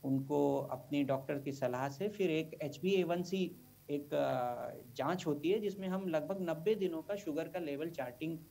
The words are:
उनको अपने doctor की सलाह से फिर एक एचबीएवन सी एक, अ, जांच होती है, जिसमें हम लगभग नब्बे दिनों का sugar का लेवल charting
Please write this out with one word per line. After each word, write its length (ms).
उनको 540
अपने 460
doctor 340
की 140
सलाह 360
से 200
फिर 220
एक 320
एचबीएवन 600
सी 340
एक, 240
अ, 560
जांच 320
होती 240
है, 80
जिसमें 300
हम 200
लगभग 320
नब्बे 340
दिनों 280
का 140
sugar 320
का 100
लेवल 320
charting 480